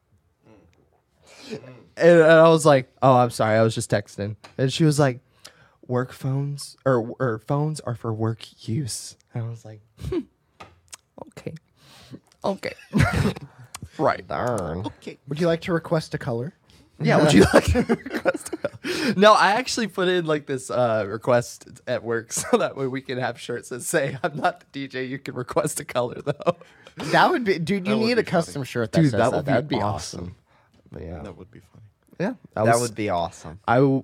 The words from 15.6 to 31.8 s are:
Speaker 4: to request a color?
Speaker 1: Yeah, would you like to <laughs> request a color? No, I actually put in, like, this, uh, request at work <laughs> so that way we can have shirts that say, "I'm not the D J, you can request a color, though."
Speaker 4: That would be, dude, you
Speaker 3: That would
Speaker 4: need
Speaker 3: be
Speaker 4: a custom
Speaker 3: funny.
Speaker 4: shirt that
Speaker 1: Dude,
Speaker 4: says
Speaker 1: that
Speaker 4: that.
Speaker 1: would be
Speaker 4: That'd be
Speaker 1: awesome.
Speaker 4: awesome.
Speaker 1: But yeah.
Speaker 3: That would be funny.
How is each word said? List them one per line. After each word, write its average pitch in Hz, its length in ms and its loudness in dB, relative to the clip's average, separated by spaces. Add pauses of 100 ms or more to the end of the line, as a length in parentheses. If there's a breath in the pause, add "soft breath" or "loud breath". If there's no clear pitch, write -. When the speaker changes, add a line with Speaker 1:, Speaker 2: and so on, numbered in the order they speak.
Speaker 4:
to 196 100 -6
request 160 420 -4
a 147 40 -4
color? 123 340 -6 (460 soft breath)
Speaker 1:
Yeah, - 240 4
would 151 100 4
you 185 120 8 (100)
like - 120 6
to - 160 2
<laughs> - 220 -2
request - 480 -6
a 330 40 -8
color? 320 600 -4
No, 208 180 8
I 175 180 4
actually 240 340 -4
put 180 220 -4
in, 180 180 0
like, 151 200 -2
this, 135 220 -8
uh, 113 400 0
request 120 600 -2 (180)
at 120 160 -6
work 113 300 -6
<laughs> - 0 -
so - 240 -8
that 156 200 -6
way 135 120 -6
we 131 140 -6
can 127 160 -10
have 123 200 -6
shirts - 300 -12
that 120 140 -12
say, 139 380 -4
"I'm 151 160 -6
not 175 220 -2
the - 140 -20
D 135 160 -10
J, 131 160 -8
you 131 160 -10
can 120 160 -12
request 147 420 -4
a 151 60 -10
color, 123 380 -6
though." - 340 -4 (560 loud breath)
Speaker 4:
That 175 180 4
would 285 140 -2
be, 180 160 0
dude, 185 260 -2
you 202 80 0
Speaker 3:
That 220 60 0
would 220 40 0
Speaker 4:
need 240 100 0
Speaker 3:
be 226 80 0
Speaker 4:
a - 20 -2
custom - 300 -2
Speaker 3:
funny. 139 120 -6
Speaker 4:
shirt 117 240 -4
that - 100 2
Speaker 1:
Dude, 143 120 4
Speaker 4:
says 101 80 0
Speaker 1:
that 120 100 4
Speaker 4:
that. 95 60 0
Speaker 1:
would - 80 -4
be 95 80 -2
Speaker 4:
That'd 131 160 0
be - 80 -2
Speaker 1:
awesome. 95 440 -4
Speaker 4:
awesome. 87 140 -12 (560 soft breath)
Speaker 1:
But - 120 -14
yeah. 85 200 -12
Speaker 3:
That 85 140 -16
would - 160 -20
be - 80 -20
funny. - 240 -20 (340)